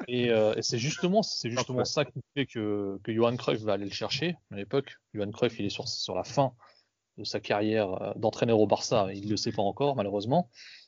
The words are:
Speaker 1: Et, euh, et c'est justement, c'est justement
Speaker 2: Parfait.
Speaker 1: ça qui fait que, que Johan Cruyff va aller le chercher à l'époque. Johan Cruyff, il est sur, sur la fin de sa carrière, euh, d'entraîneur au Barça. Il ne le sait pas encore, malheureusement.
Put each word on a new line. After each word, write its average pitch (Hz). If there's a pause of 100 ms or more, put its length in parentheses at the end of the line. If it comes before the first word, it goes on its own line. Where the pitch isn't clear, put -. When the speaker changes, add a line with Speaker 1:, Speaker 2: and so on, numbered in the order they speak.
Speaker 1:
Et, 123
euh, 110
et 117
c'est 123
justement, 175
c'est -
justement 123
Speaker 2:
Parfait. -
Speaker 1:
ça 151
qui - (140)
fait 139
que, 104
que 117
Johan 117
Cruyff 123
va 104
aller 101
le 95
chercher 156 (160)
à 98
l'époque. 135 (160)
Johan 104
Cruyff, -
il 101
est 98
sur, -
sur -
la 90
fin 135 (640)
de 107
sa 101
carrière, 104
euh, 101
d'entraîneur 110
au 107
Barça. 104
Il 98
ne 107
le 104
sait 117
pas 110
encore, 135
malheureusement. 104 (380)